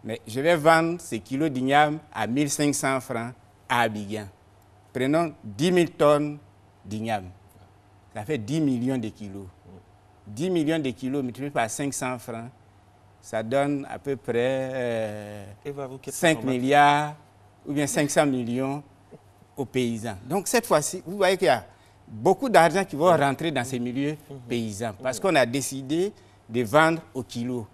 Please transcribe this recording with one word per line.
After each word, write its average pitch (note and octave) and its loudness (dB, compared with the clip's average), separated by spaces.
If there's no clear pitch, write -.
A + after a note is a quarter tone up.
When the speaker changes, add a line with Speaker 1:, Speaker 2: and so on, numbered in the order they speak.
Speaker 1:
Mais A2+ -8
je A2+ -6
vais E3 4
vendre E3 4
ce - -8
kilo C3+ -2
d'igname C#3+ 4
à G#2+ -4
mille C#3 0
cinq D3 2
cents C3+ 0
francs A#2+ -8
à A#2+ 2
Abidjan. G#2+ -2
Prenons D3 0
dix A#2 -2
mille F3 4
tonnes D3 2
d'igname. G#2+ -6
Ça G#2 -10
fait D3+ -2
dix B2+ -4
millions C3 0
de A2 -6
kilos. G2 -14
Dix A2+ -6
millions E3 0
de C3+ -2
kilos C3 -6
multiplié C3 -8
par A#2 0
cinq C#3 -4
cents B2+ -6
francs, A#2 -12
ça A2+ -6
donne C#3 0
à G#2+ -10
peu C#3 -4
près, C3 -2
euh, G#2+ -6
Speaker 2:
Et D3 -10
va C#3 -10
vous, C3 -14
qu'est-ce - -12
Speaker 1:
cinq D#3+ 4
Speaker 2:
qu'on A#2+ -4
va C3 0
Speaker 1:
milliards D3 4
ou C#3+ -8
bien C#3+ 0
cinq D3 0
cents D#3 4
millions C3 -2
aux C#3 -4
paysans. A#2 -2
Donc F3 -4
cette A#3 0
fois-ci, F3 0
vous F#3 -10
voyez F#3+ 4
qu'il F#3 0
y D3 6
a A#2 2
beaucoup E3 0
d'argent F3+ 6
qui D3+ -8
va E3 6
rentrer C#3 0
dans C3 -2
ces B2+ -6
milieux C3+ -4
Speaker 2:
Mhm. C#3 -14
Speaker 1:
paysans A2+ -4
parce B2+ -4
Speaker 2:
Mhm. - -8
Speaker 1:
qu'on F#3+ 2
a B2+ 6
décidé C3+ -4
de A#2 -2
vendre D#3+ 4
au C3 -6
kilo. A#2+ -6